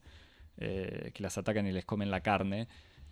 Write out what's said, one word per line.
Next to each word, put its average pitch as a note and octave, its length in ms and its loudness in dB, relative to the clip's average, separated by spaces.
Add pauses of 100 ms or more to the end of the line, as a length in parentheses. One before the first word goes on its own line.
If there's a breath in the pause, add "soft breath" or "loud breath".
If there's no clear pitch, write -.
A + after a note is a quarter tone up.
(560 soft breath)
eh, - 580 -2
que - 80 -8
las F#2+ 160 -2
atacan G2+ 300 2
y F#2+ 60 2
les F#2 100 0
comen G2+ 260 0
la F#2 120 2
carne, G2 480 2 (420 soft breath)